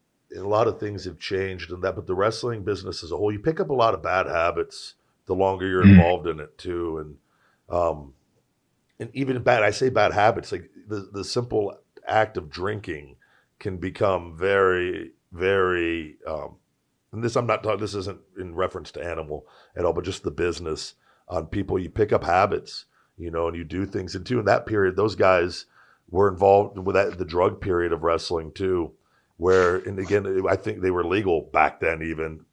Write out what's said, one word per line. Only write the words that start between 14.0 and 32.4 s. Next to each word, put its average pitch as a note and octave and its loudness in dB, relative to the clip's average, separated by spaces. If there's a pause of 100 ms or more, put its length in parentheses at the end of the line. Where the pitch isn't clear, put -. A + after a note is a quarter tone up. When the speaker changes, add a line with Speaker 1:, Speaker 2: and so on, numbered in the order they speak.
Speaker 1:
very, F2+ 2 (200)
very, F2 0 (100)
um, D2 -8 (560)
and A2 -6
this, A#2+ -2
I'm B2 0
not A2 0
talking, G#2 -2
this G2+ -6
isn't F#2+ -8 (200)
in F2 -12
reference F2+ -4
to - -10
Animal D#2 -8 (300)
at F2 -2
all, E2+ 2
but E2+ -4
just F#2+ -8
the E2+ -4
business E2 -6 (320)
on F2 -4
people. G2 -4
You F2 -6
pick G#2+ 0
up G#2+ 2
habits, - 0 (340)
you E2+ -10
know, E2 -2
and E2+ -4
you E2+ -8
do E2+ -4
things. F#2+ -8
And F#2 -10
too, B2 -2
in G#2 -4
that A2+ 2
period, F#2+ 2
those G2 0
guys F2+ 2 (420)
were G2 4
involved G2 4
with F#2 -2
that, F#2+ 2
the F#2 -4
drug F2 0
period F2 0
of D#2+ -4
wrestling E2 -2
too, F#2 -2 (440)
where, F2+ 4
and G2 -6
again, F#2+ 0
I F#2 2
think G#2 -6
they F#2 2
were F2 0
legal F2+ 0
back D2+ 2
then E2 -2
even D#2+ -8